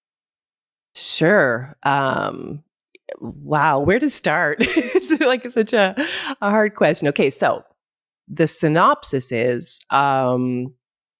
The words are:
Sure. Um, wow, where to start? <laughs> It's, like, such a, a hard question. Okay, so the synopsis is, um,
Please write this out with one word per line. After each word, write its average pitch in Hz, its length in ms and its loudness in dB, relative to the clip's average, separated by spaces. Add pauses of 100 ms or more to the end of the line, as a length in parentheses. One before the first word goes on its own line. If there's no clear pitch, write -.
(960)
Sure. 147 880 0
Um, 139 800 -4 (560)
wow, 143 600 -2
where 175 200 2
to 294 100 0
start? 156 500 -2
<laughs> 254 60 0 (440)
It's, 302 120 8
like, 254 280 0
such 220 220 0
a, 202 220 2 (480)
a 202 80 0
hard 214 240 2
question. 156 340 2
Okay, 147 220 2
so - 320 0 (680)
the 156 180 0
synopsis 165 880 0
is, 120 480 -2 (100)
um, 127 840 0 (460)